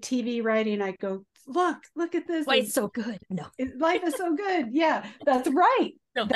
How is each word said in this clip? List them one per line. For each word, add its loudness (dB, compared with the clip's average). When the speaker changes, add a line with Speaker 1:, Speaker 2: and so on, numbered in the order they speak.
Speaker 1:
T -2
V -2
writing, 2
I -2
go, -6
"Look, 0
look -4
at -2
this." -2
Speaker 2:
Why 4
Speaker 1:
And 4
Speaker 2:
it's -6
so 0
good. -6
No. -6
Speaker 1:
it, -6
life 2
is 0
so -2
good. 0
Yeah, 2
that's 2
right. 4
Speaker 2:
No, -2
Speaker 1:
That -4